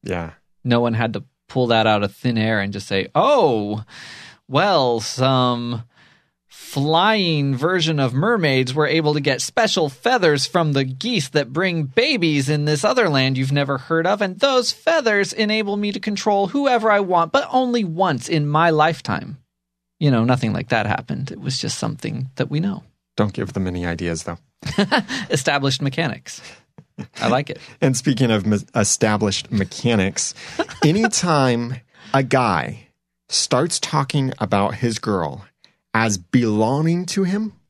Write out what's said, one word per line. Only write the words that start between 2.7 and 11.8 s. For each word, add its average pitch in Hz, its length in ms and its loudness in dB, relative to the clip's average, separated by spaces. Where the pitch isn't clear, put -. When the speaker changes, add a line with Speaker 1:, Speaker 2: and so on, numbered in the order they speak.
Speaker 2:
just 101 160 -8
say, 98 260 -2
"Oh, 127 720 2
well, 139 540 2
some 123 840 0
flying 160 1080 0
version 160 440 0
of 127 140 0
mermaids 143 600 2
were 151 140 2
able 151 260 2
to 151 60 0
get 139 220 0
special 196 480 0
feathers 175 560 2
from 160 280 2
the 135 100 2
geese 135 460 -4
that 139 220 0
bring 170 320 0